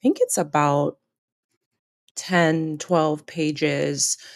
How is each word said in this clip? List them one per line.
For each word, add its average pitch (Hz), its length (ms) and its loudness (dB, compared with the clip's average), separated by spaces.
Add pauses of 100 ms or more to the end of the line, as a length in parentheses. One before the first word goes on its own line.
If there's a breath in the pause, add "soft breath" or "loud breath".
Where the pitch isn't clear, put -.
think 302 180 2
it's 494 180 0
about 147 600 0 (1200)
ten, 160 600 0
twelve 156 480 0
pages. 147 920 -2 (180 loud breath)